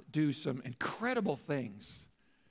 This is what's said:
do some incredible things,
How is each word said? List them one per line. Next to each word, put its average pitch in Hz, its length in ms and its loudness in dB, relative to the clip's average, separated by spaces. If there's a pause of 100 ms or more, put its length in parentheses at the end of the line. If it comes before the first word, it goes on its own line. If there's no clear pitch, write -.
(120)
do 147 220 6
some 135 320 -2
incredible 214 720 0
things, 120 680 -4 (460)